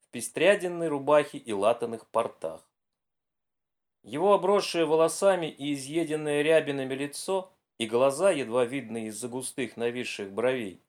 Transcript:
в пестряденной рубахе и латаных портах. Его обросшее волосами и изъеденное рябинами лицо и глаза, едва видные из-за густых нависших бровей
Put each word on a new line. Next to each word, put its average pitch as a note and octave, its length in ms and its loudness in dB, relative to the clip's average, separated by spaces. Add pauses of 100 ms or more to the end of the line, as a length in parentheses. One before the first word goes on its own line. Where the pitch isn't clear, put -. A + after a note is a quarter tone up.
в - 80 -20
пестряденной E3+ 800 0
рубахе D3 480 2
и A#2 160 -8
латаных A2+ 540 0
портах. F#2+ 640 -4 (1300)
Его E3 300 2
обросшее F3+ 520 2
волосами E3 640 2
и C#3+ 260 -4
изъеденное D3 680 -2
рябинами C#3+ 520 2
лицо F#3 600 -6 (240)
и A2+ 100 -4
глаза, C3+ 440 2
едва B2 340 0
видные A#2 420 -6
из-за A2 220 -10
густых B2 480 -8
нависших A#2 560 -6
бровей A2 560 -2